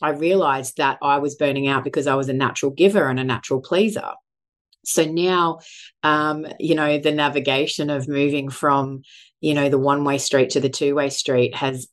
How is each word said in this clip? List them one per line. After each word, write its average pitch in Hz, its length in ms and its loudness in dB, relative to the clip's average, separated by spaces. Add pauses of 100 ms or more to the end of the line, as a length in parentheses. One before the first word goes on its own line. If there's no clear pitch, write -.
I 151 100 -2
realized 147 680 0
that 135 260 0
I 143 160 2
was 143 160 -4
burning 139 320 0
out 135 160 0
because 139 240 -2
I 135 80 2
was 135 140 0
a 135 40 -2
natural 135 380 0
giver 170 380 4
and 127 100 -2
a 131 60 -2
natural 131 360 -2
pleaser. 202 520 -2 (720)
So 165 200 0
now, 170 560 0 (420)
um, 151 420 0 (140)
you 156 160 2
know, 151 240 2
the 151 140 0
navigation 143 760 0
of 139 200 -4
moving 143 420 0
from, 139 520 0 (380)
you 156 140 0
know, 143 140 2
the 135 100 4
one-way 143 400 2
street 131 320 2
to 143 100 0
the 135 80 0
two-way 143 420 0
street 123 440 0
has 131 380 -4